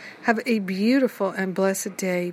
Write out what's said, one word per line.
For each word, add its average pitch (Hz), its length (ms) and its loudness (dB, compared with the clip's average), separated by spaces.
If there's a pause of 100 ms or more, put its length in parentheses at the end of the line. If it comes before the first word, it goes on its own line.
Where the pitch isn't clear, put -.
(220)
Have 226 240 2
a 226 140 2
beautiful 208 680 2
and 190 260 -4
blessed 190 440 0
day 180 340 -2